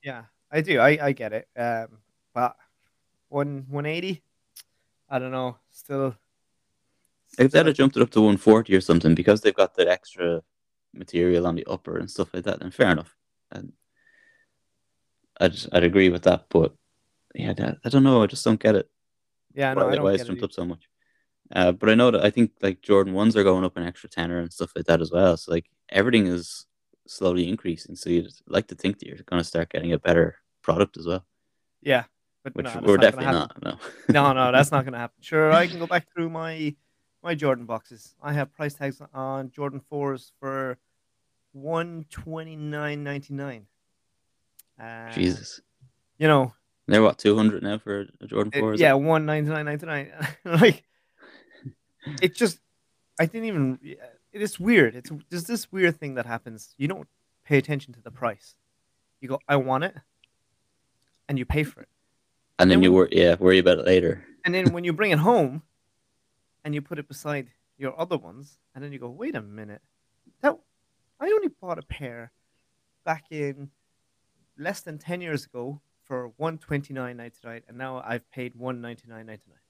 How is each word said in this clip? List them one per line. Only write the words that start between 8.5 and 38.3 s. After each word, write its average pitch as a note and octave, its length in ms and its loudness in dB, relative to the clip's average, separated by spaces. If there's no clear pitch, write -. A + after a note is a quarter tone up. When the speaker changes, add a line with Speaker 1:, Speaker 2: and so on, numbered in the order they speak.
Speaker 2:
or F#2 60 6
something, E2 340 4
because G#2 260 4
they've G#2 140 4
got F#2+ 200 2
that F2 120 4
extra F2 540 -2
material F2 540 0
on E2+ 80 -2
the - 100 -8
upper F2 320 -8
and F2+ 120 -8
stuff - 240 -6
like F2+ 120 -8
that, G2+ 140 -6
then F#2 120 -12
fair G#2 200 2
enough. D#2+ 240 -4
And - 220 -16
I'd, F2 160 2
I'd F2 120 4
agree F2+ 260 6
with F2 140 -2
that, F2+ 260 2
but D#2+ 240 2
yeah, - 200 -4
that, - 320 -4
I B2 40 -4
don't C3+ 140 6
know. C3 200 6
I G2+ 40 2
just - 180 -8
don't A2 140 2
get G#2+ 160 4
it. - 140 -2
Speaker 1:
Yeah, C#3 200 -2
no, - 120 2
Speaker 2:
Why, - 60 0
Speaker 1:
I - 40 0
don't - 80 -2
Speaker 2:
why G2 80 4
Speaker 1:
get C#3 100 2
Speaker 2:
it's - 20 -8
Speaker 1:
it A#2 40 -12
Speaker 2:
jumped F#2+ 120 -8
Speaker 1:
either. G2+ 60 -4
Speaker 2:
up F#2 80 -8
so F2+ 120 -8
much. F2 240 -10
Uh, F2+ 200 4
but G#2 180 0
I A2 60 6
know B2 160 6
that G2+ 120 2
I G#2 60 4
think, A#2 220 2
like, F#2+ 200 -2
Jordan G2 340 2
ones G#2+ 200 2
are G#2 80 4
going F#2 200 4
up F2+ 140 -4
an F2 60 -6
extra - 260 -12
tenner F2 300 -6
and E2+ 140 -8
stuff - 220 -8
like E2+ 100 -6
that E2 160 2
as D#2+ 100 -6
well. F2 260 4
So, - 140 -10
like, E2+ 140 -4
everything G#2+ 380 2
is F2 400 -8
slowly F2+ 420 -2
increasing. F2 460 -8
So - 160 -8
you'd E2+ 200 -2
like G#2+ 200 -2
to - 80 -14
think - 240 -6
that - 80 -16
you're - 180 -18
gonna F2 180 -4
start E2+ 280 -4
getting E2+ 220 -4
a D2+ 60 -2
better E2 380 2
product E2+ 360 0
as E2 100 -10
well. F2+ 180 -6
Speaker 1:
Yeah, B2+ 220 0
but C3 120 -14
Speaker 2:
Which - 100 -6
Speaker 1:
no, A#2+ 80 -8
that's - 120 -6
Speaker 2:
we're G2+ 120 6
Speaker 1:
not F#2+ 140 8
gonna - 0 -
Speaker 2:
definitely - 280 0
Speaker 1:
happen. - 240 -8
Speaker 2:
not, - 160 -8
no. A#2 40 4
<laughs> C#3+ 200 4
Speaker 1:
No, - 0 -
no, B2+ 180 2
that's C#3+ 200 6
not C3+ 140 0
gonna B2 140 -10
happen. A#2+ 220 -12
Sure, D#3 300 2
I E3+ 160 6
can F3 120 -10
go E3 80 -6
back F3 260 -2
through E3+ 160 -6
my, D#3+ 460 -8
my E3+ 100 -4
Jordan C3+ 320 -2
boxes. A2+ 560 -12
I D3 120 -6